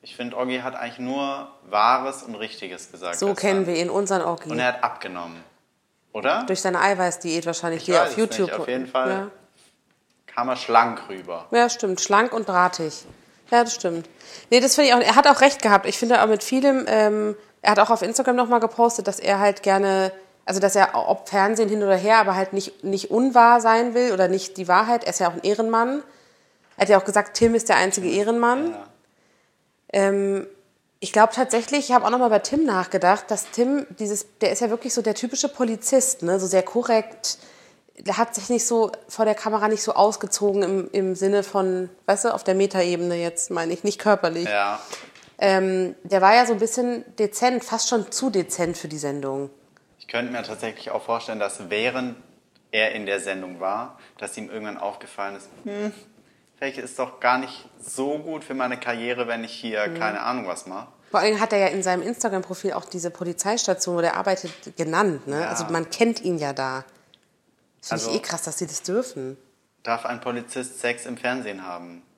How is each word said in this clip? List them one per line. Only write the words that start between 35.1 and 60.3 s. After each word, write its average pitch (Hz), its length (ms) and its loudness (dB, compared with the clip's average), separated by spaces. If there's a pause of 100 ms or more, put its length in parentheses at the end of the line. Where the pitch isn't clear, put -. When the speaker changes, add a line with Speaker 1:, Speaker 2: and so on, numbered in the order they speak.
Speaker 2:
typische 240 360 -4
Polizist, 233 760 0
ne, 180 160 2
so 190 80 -2
sehr 185 160 2
korrekt. 226 760 -2 (600)
Der - 200 -4
hat 233 180 -2
sich 196 140 -10
nicht 240 180 0
so 226 240 0 (160)
vor - 180 -2
der 214 100 2
Kamera 214 340 -2
nicht 214 140 0
so - 100 -2
ausgezogen 202 720 2
im, 185 280 -2
im 190 240 0
Sinne 196 280 2
von, 185 460 -2 (180)
weißt 196 180 2
du, 233 80 2
auf 214 100 -6
der 190 120 2
Metaebene 175 600 0
jetzt, 170 360 -4
meine 165 220 -2
ich, 175 100 -8
nicht 208 160 -2
körperlich. 170 500 2
Speaker 1:
Ja. 104 300 0 (580)
Speaker 2:
Ähm, 190 640 2
der 190 180 2
war 196 120 8
ja 247 120 8
so 233 80 0
ein 208 60 -2
bisschen 233 440 -2 (140)
dezent, 226 460 0
fast - 260 -4
schon 220 220 -2
zu - 180 -2
dezent 175 480 -2
für - 100 -12
die 151 100 -10
Sendung. 139 520 -6 (500)
Speaker 1:
Ich - 80 -20
könnte 123 240 -6
mir 120 120 -8
tatsächlich 110 480 -10
auch - 120 -4
vorstellen, 113 360 -6
dass 101 300 -6
während 123 460 -2 (560)
er 110 220 0
in 107 120 -8
der 98 140 -2
Sendung 92 400 -10
war, 104 380 -6 (200)
dass - 200 -12
ihm 107 120 -14
irgendwann 107 280 -12
aufgefallen 101 600 -10
ist, 95 120 -20 (140)
hm, 208 300 -8 (640)
vielleicht 139 200 -8
ist 123 220 -14
doch 127 200 -6
gar 127 180 2
nicht - 320 -10 (160)
so 143 340 -4
gut 156 240 -12
für - 100 -12
meine 127 240 -4
Karriere, 120 500 -6
wenn 117 160 -6
ich 113 100 -14
hier 107 340 -4
Speaker 2:
Mhm. 165 120 -8
Speaker 1:
keine 107 220 -4
Ahnung 117 260 -4